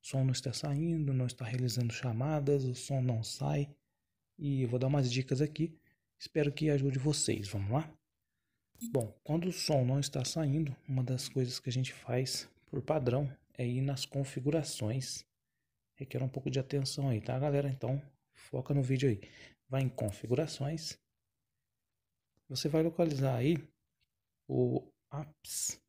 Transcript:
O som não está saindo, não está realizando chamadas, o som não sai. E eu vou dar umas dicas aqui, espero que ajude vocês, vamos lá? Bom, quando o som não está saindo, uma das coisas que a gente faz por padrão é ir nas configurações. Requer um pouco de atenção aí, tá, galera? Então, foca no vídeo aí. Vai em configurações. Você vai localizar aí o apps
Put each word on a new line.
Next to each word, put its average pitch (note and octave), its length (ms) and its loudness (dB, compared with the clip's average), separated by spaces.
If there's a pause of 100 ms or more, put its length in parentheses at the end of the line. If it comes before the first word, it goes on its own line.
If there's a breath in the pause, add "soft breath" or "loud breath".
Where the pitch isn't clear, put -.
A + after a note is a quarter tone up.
O - 60 -18
som C3+ 160 2
não C3 80 4
está B2 220 -2
saindo, D3+ 600 0
não C3 120 2
está B2 180 -6
realizando A#2+ 480 0
chamadas, C#3 720 2
o B2+ 100 0
som C3+ 280 -2
não B2 200 2
sai. C#3+ 480 -2 (720)
E C#3 220 0
eu A#2+ 80 2
vou B2 100 2
dar C3 80 2
umas C3+ 240 4
dicas C3 300 0
aqui, D3+ 360 -2 (400 soft breath)
espero D3 320 0
que D3+ 200 0
ajude C#3 280 2
vocês, B2+ 520 0
vamos G2+ 220 -2
lá? D#3 220 0 (1000)
Bom, A#2 200 0 (120)
quando E3+ 240 0
o - 20 -4
som C#3+ 320 2
não B2+ 160 2
está C#3 240 -2
saindo, D3 500 0 (140)
uma C3 160 0
das B2 240 -4
coisas B2+ 320 -2
que - 80 -8
a B2 60 -2
gente C3 180 -2
faz - 580 -4 (180)
por C3+ 140 -4
padrão C3+ 480 2 (280)
é B2+ 100 -2
ir B2 140 0
nas C3+ 240 -2
configurações. C3+ 1200 -2 (680)
Requer C3 280 -4
um C3 60 0
pouco C3 200 -4
de C3 120 0
atenção C#3 480 0
aí, A2+ 100 2
tá, B2+ 180 -4
galera? C#3+ 300 2
Então, C3+ 340 -2 (440)
foca C3 280 -2
no C#3 100 4
vídeo C3 260 4
aí. G2+ 100 2 (480 loud breath)
Vai C3+ 140 -2
em C3 80 0
configurações. B2+ 1080 -2 (1500)
Você C#3 220 -2
vai D#3 140 4
localizar D3 540 2
aí C#3 180 4 (920)
o B2+ 400 2 (240)
apps - 760 -8